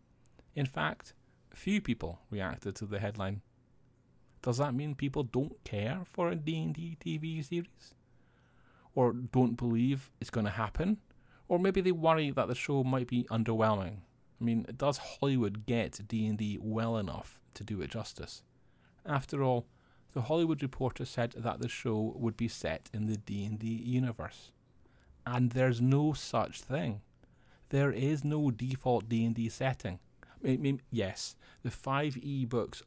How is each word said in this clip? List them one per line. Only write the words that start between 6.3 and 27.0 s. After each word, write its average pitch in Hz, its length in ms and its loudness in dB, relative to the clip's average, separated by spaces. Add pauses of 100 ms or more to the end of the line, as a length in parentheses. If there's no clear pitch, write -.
D 160 260 -2
and 160 120 -2
D 165 240 -8
T 165 200 -4
V 160 240 -4
series? - 520 -6 (1000)
Or 123 160 6
don't 123 460 2
believe 123 540 2 (100)
it's - 80 -8
gonna 104 220 0
happen? 156 480 0 (500)
Or 175 100 4
maybe 190 220 2
they 185 100 4
worry 160 380 4
that 131 180 2
the 123 80 0
show 139 300 2
might 127 220 2
be 120 180 2
underwhelming. 110 720 2 (420)
I - 40 -8
mean, 117 220 2 (120)
does 143 200 2
Hollywood 110 680 0
get 104 420 -2
D 110 180 0
and 107 120 2
D 104 240 -2
well 113 340 0
enough 95 460 -6 (140)
to 101 100 -12
do 101 160 -4
it 71 80 -4
justice? - 540 -10 (600)
After 143 380 0
all, 127 220 2 (480)
The 131 100 -2
Hollywood 156 400 2
Reporter 131 420 -2
said 117 320 -2
that 113 220 -2
the 120 100 -4
show 110 460 -2
would 117 200 0
be 120 120 -2
set - 440 -4
in 107 140 -2
the 107 120 0
D 101 280 -6
and 107 140 -4
D 110 80 -4
universe. 117 840 -2 (720)
And 123 280 4
there's 127 300 4
no 139 320 6
such - 480 -2
thing. 131 400 -4 (680)